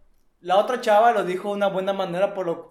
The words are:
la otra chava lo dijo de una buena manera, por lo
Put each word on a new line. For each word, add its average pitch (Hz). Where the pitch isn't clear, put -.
la 175
otra 233
chava 226
lo 208
dijo 180
de 202
una 202
buena 190
manera, 190
por 185
lo 165